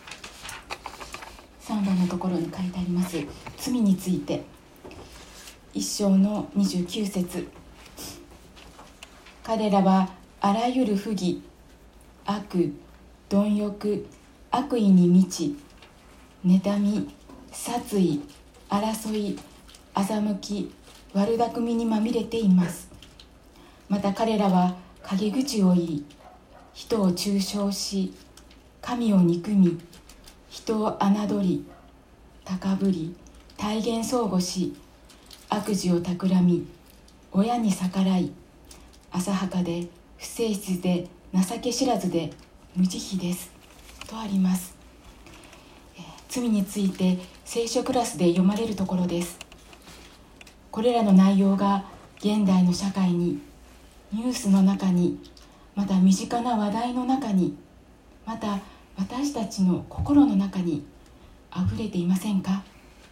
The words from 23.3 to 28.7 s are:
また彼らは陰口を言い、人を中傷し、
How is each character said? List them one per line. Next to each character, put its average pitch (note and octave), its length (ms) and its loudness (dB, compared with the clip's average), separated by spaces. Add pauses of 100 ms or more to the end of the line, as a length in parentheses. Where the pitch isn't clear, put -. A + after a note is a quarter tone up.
ま G3+ 100 0
た G3 140 0
彼 A3 240 0
ら G3 100 2
は F3+ 280 2 (280)
陰 G3 280 -2
口 B3 320 0
を F3+ 100 6
言 F3 100 4
い、 D#3 220 -6 (680)
人 - 280 -4
を F#3 100 4
中 G3+ 280 -2
傷 G3+ 320 -2
し、 F#3+ 420 -4 (680)